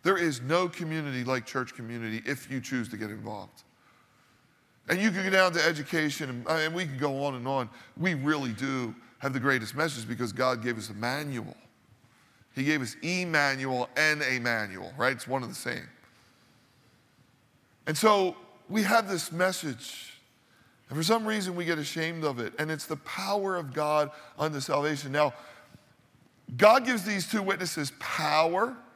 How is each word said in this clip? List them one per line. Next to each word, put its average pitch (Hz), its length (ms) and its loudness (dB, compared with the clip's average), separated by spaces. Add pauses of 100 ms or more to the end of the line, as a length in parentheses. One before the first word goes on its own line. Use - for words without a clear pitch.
There 165 140 4
is 156 240 0
no 170 280 2
community 156 540 -4
like 123 240 0
church 127 280 -4
community 113 520 -6
if 139 240 -6
you 135 100 -4
choose 120 280 -4
to 110 80 -10
get 104 140 -6
involved. 107 520 -12 (1300)
And 175 120 2
you 214 100 4
can 190 140 -2
go 190 60 0
down 185 240 6
to 165 120 2
education, 151 640 0
and, 123 180 -6
and 160 240 0
we 175 140 -2
can 139 100 -6
go 139 280 0
on 139 100 -2
and 123 140 -6
on. 131 200 0 (280)
We 180 180 0
really 139 380 0
do 123 420 -2 (240)
have 135 140 -2
the 131 80 -2
greatest 123 340 2
message 139 320 -2
because 120 260 -4
God 127 300 0
gave 117 160 -2
us 101 120 -10
a 95 40 -10
manual. 123 640 -4 (960)
He 135 80 -2
gave 147 180 2
us 117 220 -6
Emmanuel 143 920 0
and 151 260 4
a 127 160 0
manual, 107 580 -2
right? 127 160 2
It's 117 140 -8
one 131 160 -2
and 113 80 -8
the 95 60 -12
same. - 320 -6 (2000)
And 151 100 -2
so 202 380 6 (320)
we 208 160 2
have 214 240 4
this 180 240 -4
message, 165 880 -4 (680)
and 135 80 -6
for 160 60 0
some 214 240 2
reason 196 300 -2
we 175 80 -2
get 165 140 0
ashamed 160 440 -4
of 139 160 0
it, 117 220 -4
and 156 100 0
it's 156 160 -4
the 175 120 -4
power 196 580 -2
of 147 180 -6
God 151 380 2 (260)
unto 151 220 -2
salvation. 143 500 0
Now, 147 240 4 (1200)
God 226 300 8
gives 240 160 0
these 196 260 -2
two 214 140 0
witnesses 175 560 -2
power 165 760 2 (200)